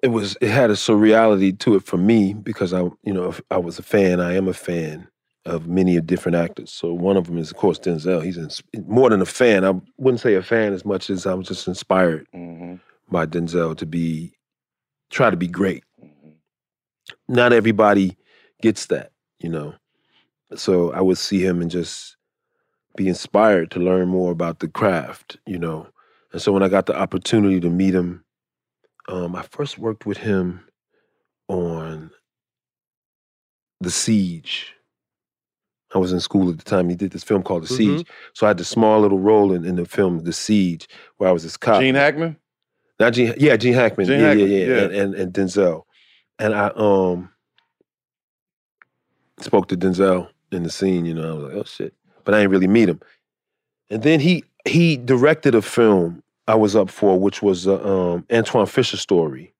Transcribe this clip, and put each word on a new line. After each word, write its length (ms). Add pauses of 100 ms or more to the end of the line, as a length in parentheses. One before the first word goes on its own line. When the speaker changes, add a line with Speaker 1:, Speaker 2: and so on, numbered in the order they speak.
Speaker 1:
it 60
was, 320
it 80
had 220
a 40
surreality 840
to 180
it 80
for 140
me 340
because 400
I, 80 (220)
you 100
know, 220 (160)
I 80
was 200
a 40
fan. 360
I 160
am 140
a 60
fan 540 (360)
of 240
many 320
different 360
actors. 360
So 220
one 240
of 80
them 120
is, 120
of 80
course, 200
Denzel. 460
He's 140
ins-, 240 (240)
more 240
than 100
a 60
fan. 380
I 100 (240)
wouldn't 220
say 140
a 80
fan 300
as 140
much 240
as 160
I'm 160
just 260
inspired 680
Speaker 2:
Mm-hmm. 420 (340)
Speaker 1:
by 160
Denzel 500
to 80
be, 480 (760)
try 180
to 80
be 120
great. 360 (180)
Speaker 2:
Mm-hmm. 280 (1000)
Speaker 1:
Not 240
everybody 640 (460)
gets 240
that, 240 (300)
you 100
know. 240 (800)
So 380
I 80
would 180
see 260
him 160
and 100
just 460 (800)
be 120
inspired 640
to 80
learn 280
more 240
about 280
the 80
craft, 680 (100)
you 120
know. 300 (440)
And 80
so 120
when 100
I 60
got 180
the 100
opportunity 640
to 100
meet 240
him, 300 (840)
um, 260
I 80
first 360
worked 280
with 120
him 420 (880)
on 640 (1700)
The 100
Siege. 840 (1160)
I 60
was 140
in 80
school 300
at 80
the 60
time. 240
He 60
did 160
this 140
film 180
called 220
The 100
Speaker 3:
Mm-hmm. 240
Speaker 1:
Siege. 80 (280)
So 120
I 40
had 80
this 100
small 320
little 180
role 340
in, 120
in 100
the 120
film 340
The 120
Siege 560 (280)
where 120
I 40
was 100
this 140
cop. 240
Speaker 2:
Gene 160
Hackman? 400 (640)
Speaker 1:
Not 140
Gene, 240
yeah, 180
Gene 180
Hackman. 320
Speaker 2:
Gene 140
Speaker 1:
Yeah, 80
Speaker 2:
Hackman, 220
Speaker 1:
yeah, 80
yeah. 80
Speaker 2:
yeah. 160
Speaker 1:
And, 120
and, 220
and 160
Denzel. 500 (560)
And 160
I, 220
um, 540 (2000)
spoke 280
to 80
Denzel 520 (240)
in 100
the 80
scene, 340
you 100
know. 160
I 40
was 100
like, 100
"Oh, 100
shit." 300 (300)
But 100
I 40
didn't 140
really 160
meet 200
him. 120 (880)
And 140
then 180
he, 240 (220)
he 300
directed 580
a 80
film 600 (240)
I 80
was 220
up 140
for, 280
which 240
was 240
a, 200
um, 460
Antoine 340
Fisher 300
story. 640